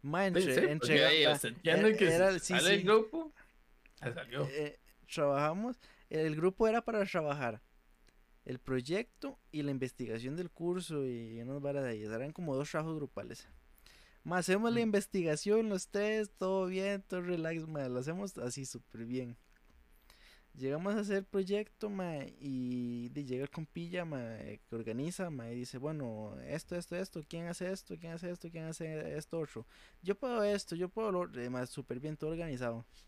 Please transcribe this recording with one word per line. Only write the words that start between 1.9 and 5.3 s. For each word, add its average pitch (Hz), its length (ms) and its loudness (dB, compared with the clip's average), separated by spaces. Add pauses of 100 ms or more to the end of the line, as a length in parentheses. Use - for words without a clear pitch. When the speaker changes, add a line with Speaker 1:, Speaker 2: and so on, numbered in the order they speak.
Speaker 1:
era, - 20 -2
Speaker 2:
que 190 180 6
Speaker 1:
era, 185 240 6
Speaker 2:
si - 20 -4
Speaker 1:
sí, 139 200 2
Speaker 2:
sale 180 140 8
el 196 80 4
Speaker 1:
sí. - 20 0
Speaker 2:
grupo, 220 500 4 (600)
se 131 200 -6
salió. 143 340 -4
Speaker 1:
Eh, 147 300 -4 (340)
trabajamos, 156 680 2 (300)